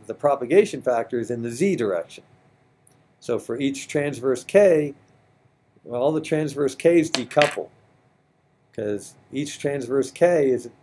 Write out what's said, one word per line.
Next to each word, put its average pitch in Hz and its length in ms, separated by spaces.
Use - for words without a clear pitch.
the 113 80
propagation 143 680
factor 120 380
is 113 120
in 117 100
the 117 100
Z 160 260
direction. 95 460
So 120 200
for 117 180
each 139 300
transverse 131 560
K, 160 500
well, 120 160
all 143 100
the 156 100
transverse 147 540
Ks 165 340
decouple, 131 600
'cause 104 420
each 143 280
transverse 135 520
K 165 380
is, 120 200